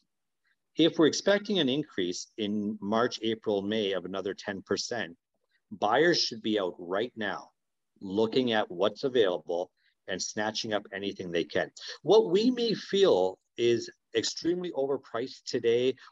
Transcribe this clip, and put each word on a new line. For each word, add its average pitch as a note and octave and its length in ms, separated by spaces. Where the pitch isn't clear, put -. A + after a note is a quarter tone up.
If D#3 220
we're E3 80
expecting G3+ 540
an C3+ 100
increase G#2 560
in G#2 420
March, A2+ 400
April, A2 400
May G2+ 300
of F2 140
another F#2+ 280
ten F#2+ 300
percent, F#2+ 520
buyers B2+ 500
should A2+ 220
be G#2+ 180
out F2+ 200
right F#2+ 360
now G2 360
looking A2 520
at A2 180
what's F#2+ 320
available F#2 640
and F#2 120
snatching A2 540
up G2+ 180
anything G2 400
they E2 120
can. E2 260
What F3+ 300
we A3 180
may A#3 240
feel A#2+ 640
is A#2+ 320
extremely E3+ 560
overpriced C3+ 760
today, B2 500